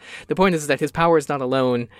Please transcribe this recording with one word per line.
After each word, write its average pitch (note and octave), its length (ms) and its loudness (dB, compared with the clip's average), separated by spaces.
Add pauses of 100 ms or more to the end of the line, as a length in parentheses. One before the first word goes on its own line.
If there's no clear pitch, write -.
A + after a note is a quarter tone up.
(280)
the D#3 80 -2
point F#3 200 2
is D3 120 -4
that C#3 140 0
his D3+ 100 -2
power E3 260 2
is D3 120 -2
not C#3+ 100 -4
alone B2+ 480 0 (120)